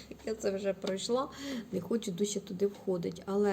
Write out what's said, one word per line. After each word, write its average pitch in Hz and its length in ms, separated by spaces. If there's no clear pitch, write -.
<laughs> - 160
Я 220 100
це 208 160
вже 196 240
пройшла, 196 540
не 185 80
хочу 208 320
дужче 202 280
туди 196 260
входити. 190 600
Але, 202 260